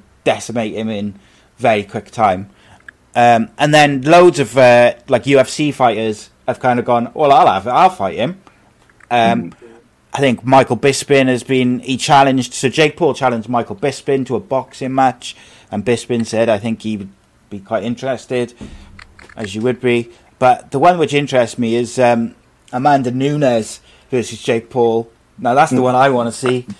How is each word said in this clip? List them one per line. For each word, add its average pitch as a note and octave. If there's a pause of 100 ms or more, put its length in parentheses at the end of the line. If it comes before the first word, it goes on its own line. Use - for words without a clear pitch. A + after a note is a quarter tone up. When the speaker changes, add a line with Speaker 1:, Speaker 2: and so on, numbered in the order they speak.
(240)
Speaker 1:
decimate A2
him A2
in G2+ (420)
very A2
quick -
time." G2 (680)
Um, A#2
and D3+
then D3
loads E3
of, A#2+
uh, A#2+ (140)
like, B2+
U C#3
F B2+
C D3+
fighters A2 (180)
have B2
kinda B2
gone, A#2+
"Well, C#3+
I'll D#3
have F#2+
it, B2
I'll D#3+
fight F#2
him." D3 (680)
Um, A#2
Speaker 2:
Mm. - (600)
Speaker 1:
I -
think B2+
Michael B2+
Bisping C3+
has B2+
been, B2+
he C3
challenged, C3+
so -
Jake D3+
Paul D3+
challenged A#2+
Michael B2
Bisping C#3
to B2
a G#2+
boxing C3
match, C3 (360)
and G2+
Bisping A#2
said, A2+
"I G#2+
think A2+
he A2
would F#2+ (400)
be G#2
quite G2
interested," A#2+ (840)
as G2+
you G#2+
would A#2+
be. A#2+ (280)
But B2
the C#3
one F3
which C#3
interests C3+
me A#2
is, A#2+
um, A#2+ (380)
Amanda C3
Nunes C3 (300)
versus A2
Jake A2+
Paul. A#2 (280)
Now, A#2+
that's D3
the B2+
Speaker 2:
Mm. B2+
Speaker 1:
one B2+
I C3+
wanna A#2+
see. B2 (120)